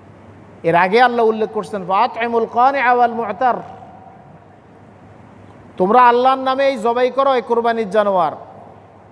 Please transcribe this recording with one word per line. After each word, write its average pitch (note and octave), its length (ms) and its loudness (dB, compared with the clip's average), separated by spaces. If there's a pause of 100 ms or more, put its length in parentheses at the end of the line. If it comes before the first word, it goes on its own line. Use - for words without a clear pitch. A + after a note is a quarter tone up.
(640)
এর E3 120 0
আগে F#3+ 280 4
আল্লাহ A#3+ 240 2
উল্লেখ A3 260 -2
করছেন, G3 340 -8
"ফাতইমুল A#3 680 -2
কানিআ B3 380 2
ওয়াল A#3+ 200 2
মু'তার।" A3 680 -4 (2000)
তোমরা A#3 320 4
আল্লাহর B3+ 300 2
নামে C4 280 -2
এই C#4 120 0
জবাই A#3 320 0
করো, C4+ 240 0
এই A#3+ 80 0
কোরবানির A#3 480 -2
জানোয়ার, F#3+ 420 0 (800)